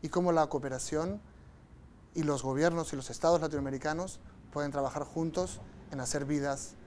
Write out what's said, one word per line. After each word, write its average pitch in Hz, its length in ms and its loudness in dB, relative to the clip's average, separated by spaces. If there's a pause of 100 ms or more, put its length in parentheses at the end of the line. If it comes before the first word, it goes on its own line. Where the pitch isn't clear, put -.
y 156 80 -6
cómo 180 220 4
la 160 160 6
cooperación 151 720 -2 (920)
y 165 80 0
los 143 200 2
gobiernos 156 500 2
y - 20 -4
los 131 140 -6
estados 165 320 4
latinoamericanos 151 760 -2 (320)
pueden 147 200 -2
trabajar 143 320 -2
juntos 165 560 -2 (320)
en 139 80 -6
hacer 139 260 -2
vidas 139 500 -2 (120)